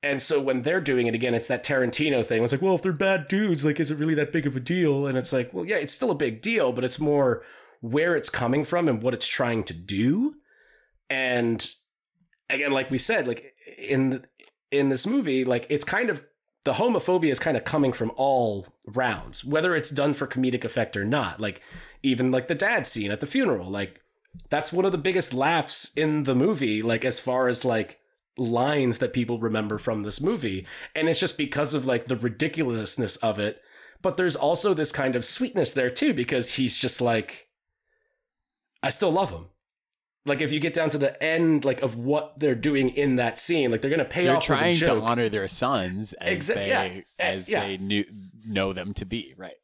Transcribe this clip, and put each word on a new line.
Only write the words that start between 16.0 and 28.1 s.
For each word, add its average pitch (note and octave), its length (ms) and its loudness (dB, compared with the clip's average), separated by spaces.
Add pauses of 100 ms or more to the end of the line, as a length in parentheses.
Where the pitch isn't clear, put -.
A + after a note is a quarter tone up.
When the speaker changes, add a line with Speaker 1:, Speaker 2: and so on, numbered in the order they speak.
Speaker 1:
of, E3 160 -4 (400)
the C#3 80 2
homophobia F3+ 580 2
is B2+ 80 0
kind C#3+ 200 0
of - 60 -4
coming C#3 280 2
from A2+ 240 -2
all B2 520 0 (180)
rounds, G#2+ 580 -4
whether D#3+ 320 2
it's - 140 -2
done C#3+ 240 2
for C#3+ 120 -4
comedic B2+ 380 0
effect A#2 320 -2
or G2+ 80 -2
not. G#2+ 380 -2
Like, G#2 180 -6 (420)
even, B2+ 280 2
like, B2+ 180 0
the E3+ 60 0
dad G3 320 0
scene G2+ 240 -2
at G#2 100 -4
the C#3+ 60 -6
funeral, B2+ 440 0
like, G2+ 300 -6 (480)
that's - 240 0
one F#3 140 2
of F#3+ 60 2
the F3+ 40 -2
biggest F3 380 0
laughs C#3+ 600 0
in D3+ 280 0
the C3+ 120 0
movie, B2+ 480 2
like, A2+ 220 0
as B2+ 160 0
far B2+ 280 0
as, B2 180 0
like, A2 320 -2 (400)